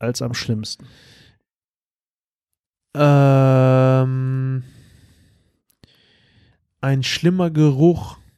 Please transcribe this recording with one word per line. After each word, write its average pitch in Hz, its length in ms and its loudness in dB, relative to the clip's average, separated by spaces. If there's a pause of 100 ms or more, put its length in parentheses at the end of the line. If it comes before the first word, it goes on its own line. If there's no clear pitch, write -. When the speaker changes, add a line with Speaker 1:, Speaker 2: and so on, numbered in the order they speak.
Speaker 1:
als 120 200 -8
am 123 140 -8
schlimmsten? - 520 -10 (2500)
Speaker 2:
Ähm, 131 1300 0 (2250)
ein 135 220 -2
schlimmer 175 480 -2
Geruch 156 680 0 (200)